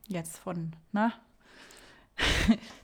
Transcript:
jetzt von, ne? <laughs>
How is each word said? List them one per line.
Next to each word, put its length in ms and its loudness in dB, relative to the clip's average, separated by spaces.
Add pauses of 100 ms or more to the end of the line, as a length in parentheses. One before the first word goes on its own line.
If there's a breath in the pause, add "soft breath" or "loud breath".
jetzt 320 -8
von, 320 -6 (220)
ne? 200 2 (1040 loud breath)
<laughs> 420 4 (260 loud breath)